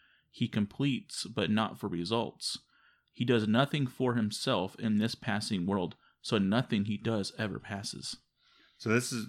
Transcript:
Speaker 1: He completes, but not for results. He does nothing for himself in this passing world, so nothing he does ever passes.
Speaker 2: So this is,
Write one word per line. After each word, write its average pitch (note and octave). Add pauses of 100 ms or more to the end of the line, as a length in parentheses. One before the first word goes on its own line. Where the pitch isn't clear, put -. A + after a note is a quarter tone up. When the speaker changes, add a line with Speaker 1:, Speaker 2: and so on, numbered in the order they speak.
(300)
Speaker 1:
He -
completes, A#2
but G#2
not G#2+
for G#2
results. F2+ (540)
He -
does A#2
nothing C3+
for B2+
himself G#2+
in G#2+
this A#2
passing G2+
world, G2 (280)
so A#2
nothing G#2
he A2
does G#2+
ever G#2+
passes. - (600)
Speaker 2:
So -
this B2
is, A2